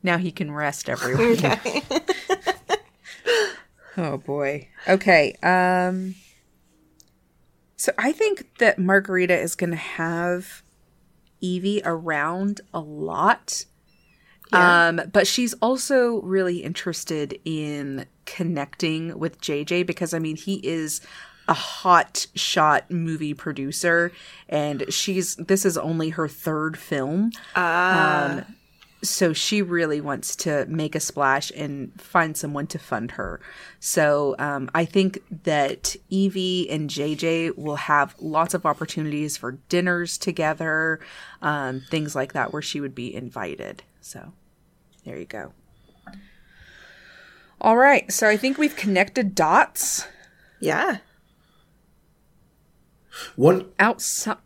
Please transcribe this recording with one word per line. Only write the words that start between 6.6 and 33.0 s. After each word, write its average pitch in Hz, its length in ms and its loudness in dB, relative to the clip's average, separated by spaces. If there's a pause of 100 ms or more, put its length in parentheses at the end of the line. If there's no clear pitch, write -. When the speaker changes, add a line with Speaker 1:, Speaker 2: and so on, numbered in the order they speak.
Speaker 1:
so - 180 -2
I 277 160 0
think 415 460 -2
that 226 220 4
Margarita 185 580 4
is - 160 -2
gonna 170 220 -2
have 170 880 -4 (800)
Evie 185 440 0
around 165 760 -2 (120)
a 180 60 -4
lot. 151 880 -2 (840)
Speaker 2:
Yeah. 175 360 8
Speaker 1:
Um, 170 140 0 (120)
but 196 140 4
she's 240 340 -2
also 247 640 2
really 185 400 0
interested 156 840 -6
in 147 640 -6 (180)
connecting 165 960 -4
with 160 200 -6
J 147 240 -4
J 175 200 0
because, 175 280 -4
I 170 60 -2
mean, 160 200 -4
he 196 180 -4 (120)
is 160 320 -4 (480)
a 160 60 4
hot - 800 2
shot 156 560 2
movie 160 460 -4
producer, 165 760 0 (380)
and 147 420 -2
she's, 185 440 -2
this 190 300 0
is 170 120 2
only 160 320 -2
her 160 180 -4
third 156 520 -4
film. 156 500 -2 (260)
Speaker 2:
Ah. 180 840 2
Speaker 1:
Um, - 60 -12 (560)
so - 320 2
she 208 280 0
really 170 380 0
wants 147 340 -6
to 147 340 -2
make 156 280 -4
a 160 60 -2
splash 139 560 0
and 143 420 -8
find 160 380 0
someone 147 300 -6
to 160 120 -8
fund 117 320 -6